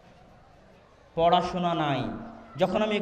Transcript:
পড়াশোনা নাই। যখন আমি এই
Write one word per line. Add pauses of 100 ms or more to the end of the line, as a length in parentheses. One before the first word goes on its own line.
(1160)
পড়াশোনা
নাই। (540)
যখন
আমি
এই